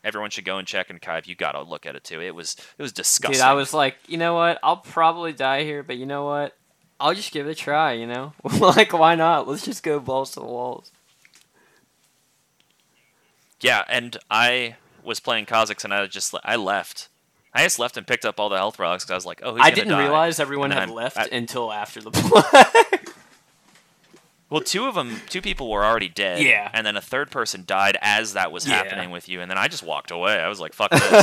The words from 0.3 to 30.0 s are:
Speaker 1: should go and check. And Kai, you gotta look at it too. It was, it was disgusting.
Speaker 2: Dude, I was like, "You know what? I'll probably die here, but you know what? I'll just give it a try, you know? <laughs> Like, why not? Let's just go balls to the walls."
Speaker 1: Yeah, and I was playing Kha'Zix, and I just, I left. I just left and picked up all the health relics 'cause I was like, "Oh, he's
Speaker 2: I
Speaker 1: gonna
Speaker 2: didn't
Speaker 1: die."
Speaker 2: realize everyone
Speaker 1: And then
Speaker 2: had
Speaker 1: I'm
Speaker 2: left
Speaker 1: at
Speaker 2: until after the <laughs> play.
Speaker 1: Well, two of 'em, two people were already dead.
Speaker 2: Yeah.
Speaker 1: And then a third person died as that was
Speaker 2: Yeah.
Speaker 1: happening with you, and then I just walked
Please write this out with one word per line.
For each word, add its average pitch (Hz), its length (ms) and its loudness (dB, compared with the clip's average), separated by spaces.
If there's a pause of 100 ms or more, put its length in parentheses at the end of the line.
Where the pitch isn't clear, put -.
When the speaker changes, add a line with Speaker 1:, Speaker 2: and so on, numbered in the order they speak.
Speaker 1:
should 101 160 -12
go 92 100 -4
and 95 100 -10
check. 95 220 -6
And 85 120 -20
Kai, 82 260 -6
you 90 80 -16
gotta 71 280 -6
look 78 220 -14
at 69 100 -12
it 69 100 -18
too. 80 180 -12
It 90 120 -10
was, 82 220 -10 (220)
it 143 40 -12
was 131 100 -10
disgusting. - 420 0
Speaker 2:
Dude, 131 80 4
I 131 100 8
was 139 220 0
like, 143 220 2 (120)
"You 165 80 -8
know 170 180 0
what? 170 280 2
I'll 175 160 2
probably 165 560 0
die 135 300 0
here, 147 180 -6
but 131 160 -8
you 131 80 -10
know 143 180 -6
what? 143 320 -4 (420)
I'll 151 160 0
just 202 180 -10
give 143 140 -6
it 151 40 -6
a 160 40 -8
try, 151 380 0
you 117 140 -6
know? 127 320 -8
<laughs> - 40 -16 (160)
Like, 190 360 6
why 165 200 8
not? 160 320 4
Let's 139 200 -6
just 269 160 -10
go 147 180 -2
balls 131 320 -4
to - 80 -14
the 113 60 -12
walls." 123 440 -10 (2750)
Speaker 1:
Yeah, 120 280 2
and 120 280 -4 (140)
I 120 460 2 (280)
was 117 160 -6
playing 113 260 -2
Kha'Zix, 110 380 0
and 104 100 -6
I 101 120 0
just, - 280 -8 (100)
I 110 120 -2
left. 98 520 -4 (460)
I 131 100 4
just 175 140 0
left 120 200 -4
and - 80 -12
picked 123 180 -2
up 107 160 -4
all 104 80 0
the 98 80 0
health 101 220 -2
relics 90 260 -2
'cause - 60 -12
I 92 40 -2
was 92 120 -6
like, 85 160 -14
"Oh, 120 120 -8
he's 117 60 -2
Speaker 2:
I 147 80 8
Speaker 1:
gonna 160 60 6
Speaker 2:
didn't 214 160 0
Speaker 1:
die." - 140 2
Speaker 2:
realize 156 360 2
everyone 139 320 -2
Speaker 1:
And - 0 -
then 139 60 0
Speaker 2:
had - 100 -2
Speaker 1:
I'm 113 60 -14
Speaker 2:
left 117 240 -8
Speaker 1:
at 110 140 -4
Speaker 2:
until 120 380 -6
after 104 300 -10
the 110 100 -16
<laughs> - 0 -
play. - 920 6 (1500)
Speaker 1:
Well, 151 140 -2
two 214 240 -2
of 247 100 -4
'em, 120 320 -6
two 185 140 -8
people 175 280 -6
were 104 140 2
already 110 240 2
dead. 95 340 -2
Speaker 2:
Yeah. 107 320 2
Speaker 1:
And 110 120 -2
then 104 100 -2
a 101 40 -4
third 139 300 -6
person 107 360 -6
died 98 360 2
as 104 320 0
that 90 180 -2
was 85 140 -10
Speaker 2:
Yeah. 95 100 0
Speaker 1:
happening 95 340 -4
with 87 180 -14
you, 90 140 -10
and 90 80 -10
then 95 80 -4
I 110 100 0
just 156 140 -10
walked 76 280 -8